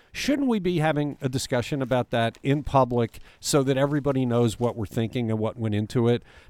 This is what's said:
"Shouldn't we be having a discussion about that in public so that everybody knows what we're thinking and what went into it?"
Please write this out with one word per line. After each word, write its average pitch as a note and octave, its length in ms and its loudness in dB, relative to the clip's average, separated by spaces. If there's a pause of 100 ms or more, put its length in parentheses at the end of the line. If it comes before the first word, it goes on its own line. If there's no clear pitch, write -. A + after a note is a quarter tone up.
(120)
"Shouldn't C#4+ 360 -2
we A#3 100 2
be F3+ 220 0
having D3 420 0
a C#3 80 -2
discussion C3 540 -2
about B2 260 0
that A#2 320 -2
in C#3+ 220 0
public B2 560 2 (200)
so D3 220 2
that C3 160 0
everybody C#3 480 0
knows A#2+ 340 2
what A#2 160 0
we're G#2 120 -6
thinking A2+ 420 -2
and A2 100 -2
what G#2+ 160 -4
went A2 200 -2
into A2+ 320 0
it?" A#2+ 160 2 (260)